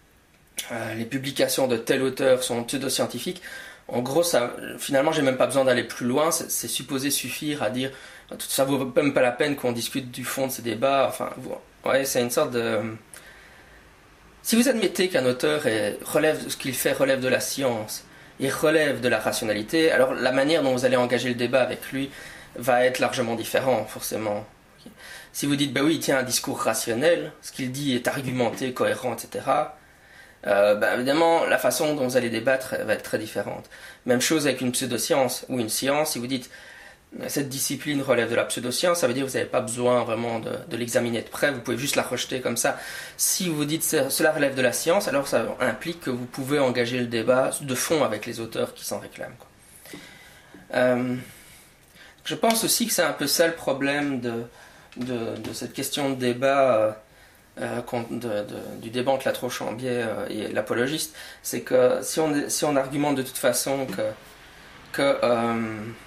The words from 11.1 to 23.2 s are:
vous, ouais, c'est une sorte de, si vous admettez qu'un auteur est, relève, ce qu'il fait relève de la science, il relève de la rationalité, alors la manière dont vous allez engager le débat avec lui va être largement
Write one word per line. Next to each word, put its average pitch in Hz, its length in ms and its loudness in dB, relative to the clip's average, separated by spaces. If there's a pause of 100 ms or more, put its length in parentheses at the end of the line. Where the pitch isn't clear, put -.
vous, 120 180 -10 (280)
ouais, 135 220 2
c'est 131 160 0
une 120 100 0
sorte 127 200 0
de, 117 280 0 (1600)
si - 120 0
vous 240 140 6
admettez 202 400 2
qu'un 131 160 2
auteur 147 420 2
est, 107 380 0
relève, 151 420 2
ce - 80 -8
qu'il 135 180 -4
fait 143 200 0
relève 135 260 2
de 127 80 0
la 123 140 4
science, 117 640 -2 (340)
il 135 120 0
relève 151 500 2
de 123 60 0
la 113 120 4
rationalité, 110 720 2
alors 131 220 6
la 123 180 2
manière 143 320 4
dont 131 100 2
vous 123 120 2
allez 127 100 4
engager 123 340 2
le 120 60 0
débat 123 260 2
avec - 300 -2
lui 135 180 -4 (460)
va 123 300 4
être 127 140 2
largement 117 360 0